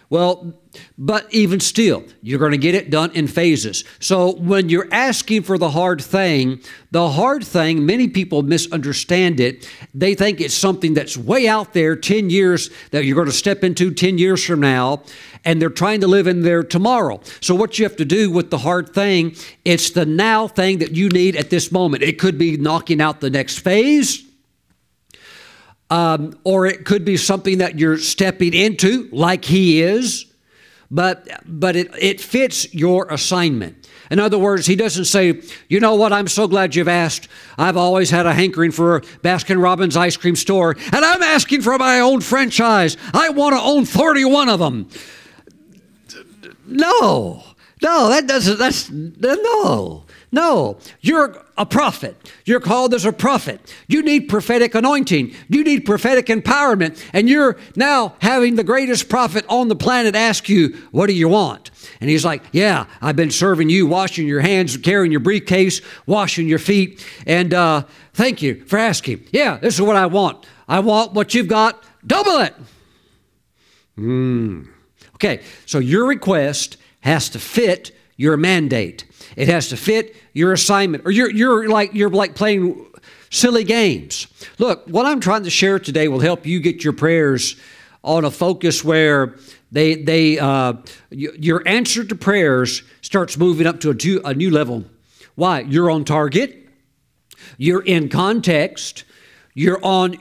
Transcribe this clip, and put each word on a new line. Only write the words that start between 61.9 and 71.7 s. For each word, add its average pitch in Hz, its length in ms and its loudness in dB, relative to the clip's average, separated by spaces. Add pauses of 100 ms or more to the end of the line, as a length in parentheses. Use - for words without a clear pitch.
And 131 80 -2
he's 151 160 2
like, 156 160 -4 (100)
"Yeah, 170 320 2 (160)
I've 143 160 -2
been 156 140 0
serving 170 400 2
you, 180 160 4
washing 175 400 -2
your 143 160 0
hands, 175 340 0
carrying 180 340 0
your 151 120 0
briefcase, 190 580 0 (240)
washing 190 420 -2
your 156 120 2
feet. 190 440 0 (240)
And, 175 280 0
uh, 160 300 2 (280)
thank 240 300 -2
you 127 240 -4
for 202 120 -2
asking. 196 540 -4
Yeah, 247 240 0
this 139 200 -2
is 165 40 -2
what 208 160 2
I 190 80 4
want. 180 400 -2 (240)
I 170 120 0
want 214 340 0
what 208 180 -2
you've 226 160 0
got. 220 340 0 (240)